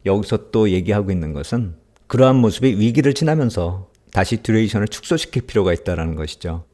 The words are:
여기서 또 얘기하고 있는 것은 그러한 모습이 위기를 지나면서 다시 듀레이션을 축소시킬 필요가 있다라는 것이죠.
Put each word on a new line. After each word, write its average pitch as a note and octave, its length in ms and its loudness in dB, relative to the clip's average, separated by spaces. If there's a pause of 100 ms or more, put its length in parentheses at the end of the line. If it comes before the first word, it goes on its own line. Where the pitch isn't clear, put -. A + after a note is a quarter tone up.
여기서 G#2 460 -2
또 A2 180 4
얘기하고 F#2+ 400 0
있는 D#2+ 220 -2
것은 F2+ 420 -4 (320)
그러한 C3 300 4
모습이 A#2 420 2
위기를 A#2+ 340 4
지나면서 A#2 800 -2 (220)
다시 A2+ 240 0
듀레이션을 A2 500 0
축소시킬 - 560 -4
필요가 F#2 300 0
있다라는 E2 420 -4
것이죠. E2 600 -8